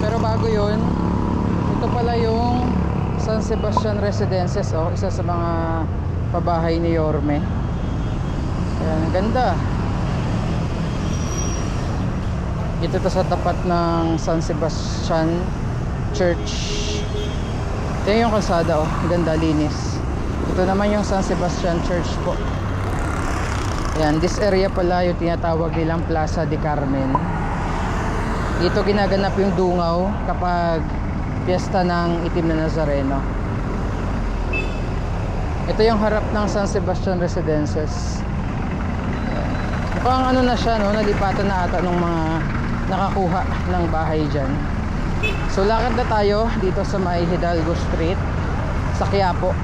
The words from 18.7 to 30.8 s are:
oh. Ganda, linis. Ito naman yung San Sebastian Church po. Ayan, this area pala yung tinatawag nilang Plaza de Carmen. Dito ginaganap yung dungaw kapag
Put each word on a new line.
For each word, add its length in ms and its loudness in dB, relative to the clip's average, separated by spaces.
oh. 60 0
Ganda, 320 2
linis. 560 0
Ito 160 2
naman 240 2
yung 160 0
San 160 0
Sebastian 640 0
Church 240 0
po. 80 0
Ayan, 240 2
this 240 0
area 240 2
pala 400 2
yung 80 0
tinatawag 560 0
nilang 320 0
Plaza 400 0
de 160 0
Carmen. 560 0
Dito 240 2
ginaganap 560 2
yung 160 2
dungaw 480 2
kapag 560 0